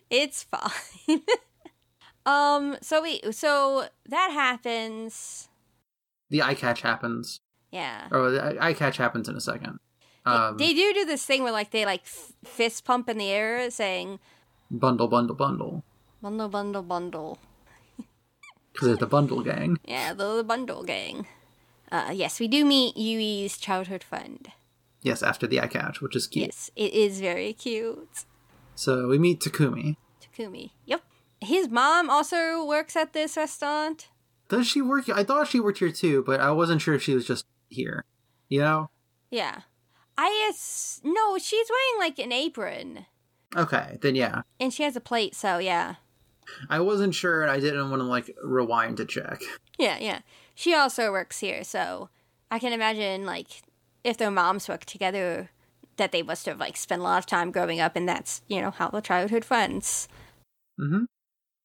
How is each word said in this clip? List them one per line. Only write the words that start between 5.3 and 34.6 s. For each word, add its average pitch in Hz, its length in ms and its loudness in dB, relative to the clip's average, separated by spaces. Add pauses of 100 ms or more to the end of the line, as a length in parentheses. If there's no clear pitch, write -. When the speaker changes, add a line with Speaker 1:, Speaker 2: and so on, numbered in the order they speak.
Speaker 2:
The 147 140 2
eye 135 100 2
catch 120 280 0
happens. 117 580 -2 (320)
Speaker 1:
Yeah. 139 400 -8
Speaker 2:
Oh, 131 180 4
the 135 140 2 (180)
eye, 160 60 4
eye 165 60 2
catch 139 240 0
happens 120 300 0
in - 80 -8
a - 60 -10
second. 107 380 -8 (460)
Speaker 1:
They, 123 60 4
Speaker 2:
Um, 110 260 2
Speaker 1:
they 320 160 2
do 381 200 4
do 392 120 0
this 294 200 -4
thing 269 160 2
where, 247 120 0
like, 208 180 -2
they, 220 140 0
like, 185 180 0
f-, - 300 -18 (120)
fist - 400 -2
pump 247 240 2
in 220 80 -2
the 202 140 -2
air 226 400 0
saying, 190 480 -4 (500)
Speaker 2:
"Bundle, 120 380 2
bundle, 120 280 2
bundle." 139 480 -2 (380)
Speaker 1:
"Bundle, 214 280 -6
bundle, 202 340 -4
bundle." 175 560 -6 (1400)
Speaker 2:
'Cause 127 140 4
they're 113 80 6
the 117 100 0
bundle 127 340 4
gang. 160 400 0
Speaker 1:
<laughs> - 40 -20
Yeah, 135 280 -4
they're 202 220 -4
the 233 80 0
bundle 233 400 -4
gang. 131 420 -6 (680)
Uh, 151 220 -2
yes, 175 260 -4
we 233 80 0
do 285 160 6
meet 269 320 6
Yui's 214 640 -2
childhood 185 460 -4
friend. - 480 -12 (500)
Speaker 2:
Yes, 123 220 0
after - 240 0
the 127 140 2
eye 120 60 0
catch, - 320 -6
which 135 160 -8
is 123 120 -2
cute. - 200 -2
Speaker 1:
Yes, - 280 -12
it 214 180 -2
is 196 280 2
very 190 320 -2
cute. 233 720 -8 (500)
Speaker 2:
So 127 320 2
we 135 100 6
meet 170 220 4
Takumi. 143 560 0 (260)
Speaker 1:
Takumi, - 500 -12 (140)
yep. 330 160 -2 (400)
His 269 280 2
mom 285 400 6
also 330 560 2
works 302 320 0
at 320 160 0
this 311 240 -2
restaurant. 302 720 -4 (400)
Speaker 2:
Does 240 180 4